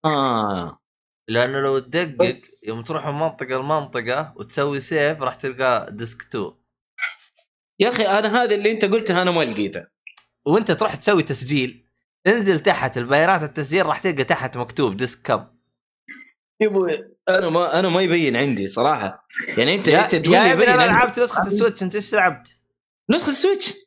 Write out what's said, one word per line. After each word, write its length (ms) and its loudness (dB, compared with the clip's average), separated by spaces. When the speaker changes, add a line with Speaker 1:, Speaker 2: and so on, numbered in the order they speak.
Speaker 1:
آه. 720 -2
Speaker 2:
لأنه 320 0
لو 180 0
تدقق، 400 -4
Speaker 1:
طيب. 240 0
Speaker 2:
يوم 200 -8
تروح 240 -8
من 120 -6
منطقة 360 -4
لمنطقة 840 -4
وتسوي 440 -4
سيف، 420 -2
راح 120 -4
تلقى 560 -2
ديسك 320 -12
تو. 320 -8
Speaker 1:
يا 80 4
أخي، 180 0
أنا 360 0
هذا 120 0
اللي 160 0
أنت 140 0
قلته 380 0
أنا 80 2
ما 120 0
لقيته. 440 -6
Speaker 2:
وأنت 260 2
تروح 220 -2
تسوي 280 2
تسجيل، 640 -4
انزل 340 2
تحت 380 0
البيانات 440 2
التسجيل، 440 -2
راح 120 -2
تلقى 260 -2
تحت 320 -2
مكتوب 400 -2
ديسك 260 -6
كم. 240 -2
Speaker 1:
يا 60 2
أبوي، 380 -2
أنا 200 2
ما، 300 0
أنا 100 0
ما 140 0
يبين 340 0
عندي 320 -2
صراحة. 580 -2
يعني، 160 2
أنت، 140 0
Speaker 2:
يا، 160 6
Speaker 1:
أنت 100 0
تقول 200 4
Speaker 2:
يا 100 6
Speaker 1:
لي 80 6
Speaker 2:
ابني، 120 4
Speaker 1:
يبين 100 6
Speaker 2:
أنا 80 4
Speaker 1:
عندي. 120 4
Speaker 2:
لعبت 260 2
نسخة 260 0
السويتش، 360 0
أنت 120 -4
إيش 200 -4
لعبت؟ 440 4
Speaker 1:
نسخة 200 2
السويتش؟ 440 0